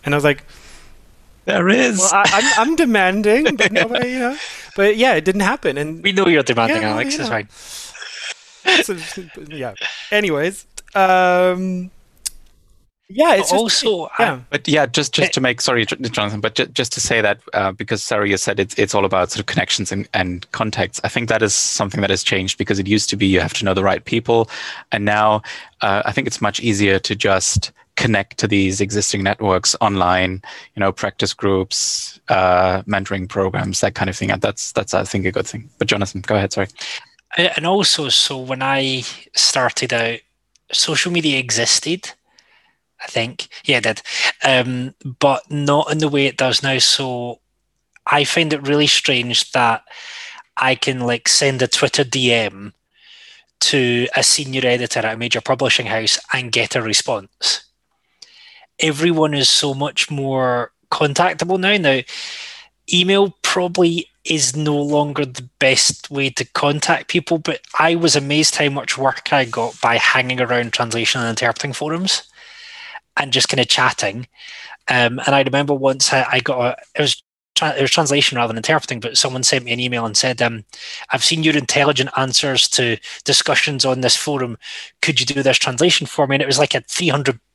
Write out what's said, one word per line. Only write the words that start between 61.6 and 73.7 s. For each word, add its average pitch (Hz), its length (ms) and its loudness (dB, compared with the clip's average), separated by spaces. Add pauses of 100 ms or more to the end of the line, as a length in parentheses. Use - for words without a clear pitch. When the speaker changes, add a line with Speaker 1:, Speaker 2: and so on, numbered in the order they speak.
Speaker 3:
Now, 156 240 2 (880)
email 185 520 2
probably 175 640 0 (180)
is 135 300 0
no 151 200 0
longer 147 500 0
the 127 240 -14 (100)
best - 520 0
way 139 180 -2
to 127 160 -6
contact 151 600 0
people, 170 300 0
but 156 240 -6 (180)
I 165 160 4
was 165 200 2
amazed 147 420 2
how 147 120 2
much 139 280 -6
work 135 360 -2
I 135 120 4
got 117 360 -4
by 117 160 2
hanging 127 440 0
around 120 320 0
translation 120 480 -2
and 117 80 -2
interpreting 117 440 -2
forums 165 500 -2 (920)
and 139 160 -2
just - 140 2
kinda 123 180 2
chatting. 120 600 0 (600)